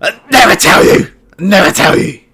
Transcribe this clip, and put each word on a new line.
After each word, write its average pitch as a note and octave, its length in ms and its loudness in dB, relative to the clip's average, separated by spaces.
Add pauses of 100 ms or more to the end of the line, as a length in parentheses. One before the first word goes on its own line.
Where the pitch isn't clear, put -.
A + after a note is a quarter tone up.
Uh, G#3 100 -6 (180)
never B3+ 260 2
tell - 280 0
you! - 240 2 (320)
Never G3 320 0
tell - 260 -2
you! D3 220 -6 (140)